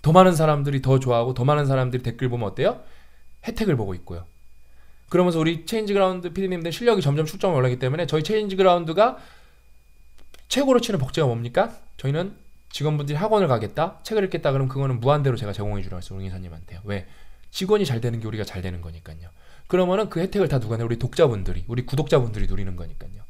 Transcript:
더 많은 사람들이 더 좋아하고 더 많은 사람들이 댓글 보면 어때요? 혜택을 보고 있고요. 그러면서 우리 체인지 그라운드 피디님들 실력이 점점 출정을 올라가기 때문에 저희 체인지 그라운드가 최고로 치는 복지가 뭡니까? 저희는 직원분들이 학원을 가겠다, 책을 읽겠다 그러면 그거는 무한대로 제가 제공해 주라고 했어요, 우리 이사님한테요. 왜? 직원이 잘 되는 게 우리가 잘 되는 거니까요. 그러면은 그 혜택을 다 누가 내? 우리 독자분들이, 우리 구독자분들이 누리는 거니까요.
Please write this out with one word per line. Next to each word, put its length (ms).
더 80
많은 240
사람들이 480
더 160
좋아하고 340
더 100
많은 220
사람들이 380
댓글 260
보면 200
어때요? 320
혜택을 300
보고 180
있고요. 300
그러면서 300
우리 260
체인지 280
그라운드 380
피디님들 400
실력이 300
점점 240
출정을 320
올라가기 220
때문에 280
저희 160
체인지 320
그라운드가 600
최고로 320
치는 200
복지가 280
뭡니까? 500
저희는 360
직원분들이 480
학원을 320
가겠다, 540
책을 200
읽겠다 300
그러면 160
그거는 320
무한대로 340
제가 160
제공해 320
주라고 140
했어요, 200
우리 100
이사님한테요. 580
왜? 200
직원이 340
잘 140
되는 220
게 60
우리가 180
잘 160
되는 180
거니까요. 380
그러면은 420
그 120
혜택을 260
다 140
누가 160
내? 80
우리 120
독자분들이, 680
우리 180
구독자분들이 640
누리는 300
거니까요. 340